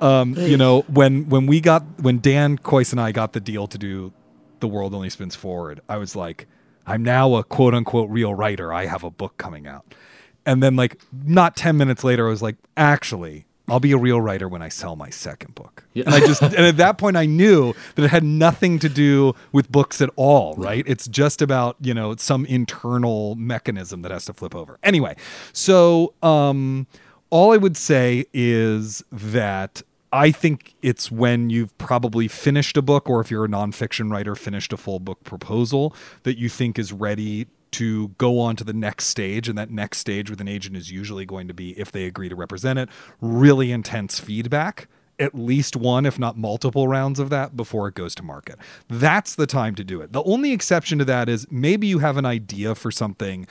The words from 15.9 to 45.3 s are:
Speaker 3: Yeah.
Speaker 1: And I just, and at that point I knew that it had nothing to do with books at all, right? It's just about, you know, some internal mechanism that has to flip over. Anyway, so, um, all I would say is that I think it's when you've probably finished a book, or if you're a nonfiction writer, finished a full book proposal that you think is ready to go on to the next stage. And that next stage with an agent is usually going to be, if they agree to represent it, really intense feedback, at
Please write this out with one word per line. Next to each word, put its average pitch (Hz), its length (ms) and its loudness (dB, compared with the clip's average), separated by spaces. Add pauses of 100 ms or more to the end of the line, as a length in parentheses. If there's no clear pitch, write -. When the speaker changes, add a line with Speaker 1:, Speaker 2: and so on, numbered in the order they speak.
Speaker 3:
Yeah. 123 140 -4
Speaker 1:
And 147 80 4
I 143 60 8
just, 147 220 6
and 156 120 4
at 170 240 6
that 180 200 4
point 196 180 0
I 160 100 2
knew 156 480 6 (200)
that 147 100 2
it 143 60 6
had 170 140 4
nothing 160 560 4
to 156 80 0
do 139 460 4 (180)
with 139 200 4
books 139 280 2
at 135 160 2
all, 131 380 4
right? 104 320 -4
It's 127 220 -4
just 139 340 2
about, 131 380 0
you 127 140 -2
know, 110 220 -4
some 135 300 -2
internal 120 880 -2
mechanism 104 680 -8
that 90 100 -10
has 87 140 -10
to - 60 -12
flip - 220 -14
over. 82 280 -16
Anyway, 156 340 -4 (360)
so, 170 720 4
um, 139 640 0 (440)
all 185 220 6
I 226 40 8
would 196 200 4
say 127 560 2
is 110 720 0 (100)
that 104 720 -4 (300)
I 147 200 4
think - 500 -4
it's - 280 -2
when 120 400 0
you've 113 280 -2
probably 117 500 -2
finished 143 480 0
a 147 60 2
book, 143 260 2
or 123 120 2
if 110 100 -6
you're 110 140 -2
a 107 40 -2
nonfiction 104 640 -6
writer, 104 240 -6
finished 101 380 -10
a 107 40 -8
full 95 220 -10
book 92 260 -12
proposal 120 720 -4 (300)
that 127 140 -4
you 120 100 -4
think 120 300 -4
is 101 140 -6
ready 104 540 -6 (260)
to 107 360 -4 (100)
go 123 220 2
on 117 160 -2
to 110 80 -12
the 110 80 -10
next 107 340 -6
stage. 107 420 -4
And 110 80 -6
that 110 140 -8
next 107 280 -8
stage 101 300 -6
with 101 120 -12
an 98 80 -8
agent 95 280 -10
is 87 140 -14
usually 98 340 -10
going 92 220 -12
to 90 80 -12
be, 90 240 -14
if 101 140 -12
they 98 140 -8
agree 92 220 -10
to 90 60 -12
represent 98 460 -6
it, 127 80 -8 (320)
really 127 500 6
intense 113 480 -6
feedback, 123 720 -6 (320)
at 139 140 -4